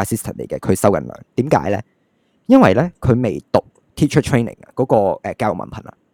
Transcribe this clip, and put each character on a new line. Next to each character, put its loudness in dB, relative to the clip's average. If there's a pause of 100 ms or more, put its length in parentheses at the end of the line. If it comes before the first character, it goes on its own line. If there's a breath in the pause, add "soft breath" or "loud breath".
assistant -6
嚟 -12
嘅， -6
佢 -2
收 2
緊 0
糧。 -12 (220)
點 -2
解 0
咧？ -4 (640)
因 6
為 6
咧， 0 (100)
佢 2
未 -4 (120)
讀 2 (320)
teacher 2
training -2
啊， -20
嗰 -2
個， 2 (320)
誒， -8
教 -2
育 -8
文 -10
憑 -16 (100)
啊。 -20 (200)